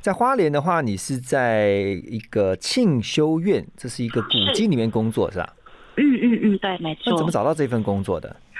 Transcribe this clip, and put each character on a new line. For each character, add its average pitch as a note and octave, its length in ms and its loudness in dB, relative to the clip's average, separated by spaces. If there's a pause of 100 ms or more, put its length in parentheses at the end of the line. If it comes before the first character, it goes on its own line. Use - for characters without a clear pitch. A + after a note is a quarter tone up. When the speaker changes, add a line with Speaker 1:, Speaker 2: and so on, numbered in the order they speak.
Speaker 1:
在 G3 120 0
花 A#3+ 220 2
莲 E3 180 2
的 D3 80 2
话， E3+ 220 0
你 A2 120 -2
是 C3 220 -6
在 A#2+ 540 2
一 G2 480 -2 (100)
个 F#2+ 280 2
庆 E3 460 2
修 D#3+ 380 0
院， E3+ 240 0 (140)
这 B2 100 -12
是 A#2+ 160 -6
一 A#2 60 -4
个 B2 100 -2
古 - 100 -6 (220)
迹 A#3 140 2
里 D#3+ 100 2
面 A2+ 140 0
工 A2 200 0
作， G#2+ 200 0
Speaker 2:
是。 G2 40 -16
Speaker 1:
是 F2+ 60 -6
吧？ - 120 -8 (440)
Speaker 2:
嗯， C4+ 240 4
嗯， A#3 220 2
嗯， G3 160 4
对， F#3+ 220 -4
没 D#3+ 160 -4
错。 - 160 -2
Speaker 1:
那 F3 40 2
怎 D#3+ 80 0
么 E3 60 0
找 A2 120 0
到 D3 120 2
这 D3+ 120 0
份 A#2 160 -2
工 G2 200 -2
作 F2+ 180 -2
的？ - 160 -14 (240)